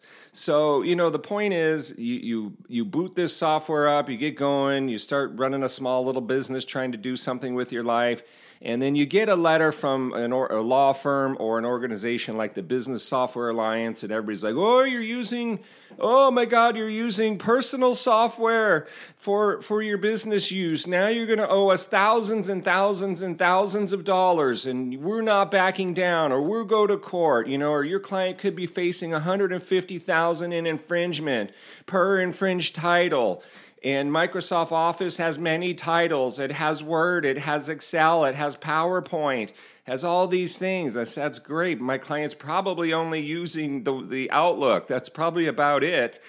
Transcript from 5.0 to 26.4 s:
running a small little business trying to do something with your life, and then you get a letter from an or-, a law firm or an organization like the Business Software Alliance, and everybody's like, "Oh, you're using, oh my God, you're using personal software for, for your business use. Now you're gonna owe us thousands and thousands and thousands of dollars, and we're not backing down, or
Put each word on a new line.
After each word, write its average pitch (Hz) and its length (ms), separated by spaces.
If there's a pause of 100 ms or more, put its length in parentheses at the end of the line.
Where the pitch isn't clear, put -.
running 131 260
a 127 80
small 127 340
little 127 160
business 127 460
trying 131 260
to 113 60
do 127 180
something 127 380
with 123 180
your 120 100
life, 117 400 (380)
and 120 220
then 139 120
you 147 120
get 208 240
a 190 60
letter 160 360
from 135 400
an 120 220
or-, 131 180
a 110 80
law 135 320
firm 135 480
or 113 180
an 113 60
organization 117 720
like 107 160
the 98 100
Business 123 400
Software 123 460
Alliance, 113 540
and 104 100
everybody's 110 320
like, 107 100
"Oh, 226 280
you're 262 180
using, 233 600 (380)
oh 262 320
my 240 140
God, 233 320
you're 220 140
using 220 480
personal 247 560
software 226 920 (300)
for, 202 460
for 214 180
your 214 160
business 214 560
use. 170 340
Now 180 220
you're 233 180
gonna 214 220
owe 196 220
us 185 160
thousands 208 640
and 185 120
thousands 190 600
and 175 160
thousands 190 560
of 180 100
dollars, 165 640
and 127 360
we're 214 200
not 202 280
backing 190 440
down, 170 360
or 131 120